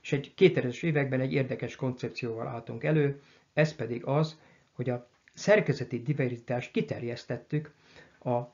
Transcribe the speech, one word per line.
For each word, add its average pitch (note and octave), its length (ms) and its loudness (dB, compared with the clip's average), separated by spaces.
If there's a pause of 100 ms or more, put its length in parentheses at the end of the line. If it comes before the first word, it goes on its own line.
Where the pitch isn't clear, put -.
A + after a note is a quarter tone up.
és - 120 -2
egy C#3 200 -2
kétezres C3+ 500 4
években C#3 360 2
egy C3+ 140 0
érdekes B2+ 420 -2
koncepcióval A#2+ 720 -4
álltunk A#2+ 360 -8
elő, D3+ 380 2 (320)
ez D#3 220 2
pedig A#2+ 300 -4
az, D3+ 340 0 (320)
hogy B2 180 -4
a A#2+ 180 -4 (260)
szerkezeti C3+ 680 2
diverzitást B2 720 -2
kiterjesztettük A#2+ 1000 -4 (480)
a B2 200 0 (140)